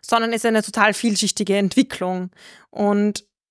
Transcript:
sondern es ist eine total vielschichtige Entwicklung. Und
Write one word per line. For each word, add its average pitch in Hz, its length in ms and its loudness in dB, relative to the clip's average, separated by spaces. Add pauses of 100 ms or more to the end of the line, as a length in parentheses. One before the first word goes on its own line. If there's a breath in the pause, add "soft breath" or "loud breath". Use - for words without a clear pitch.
sondern 226 280 0
es 226 60 -2
ist 226 80 -2
eine 220 160 2
total 214 300 2
vielschichtige 202 640 0
Entwicklung. 185 760 0 (400 loud breath)
Und 208 540 0 (260)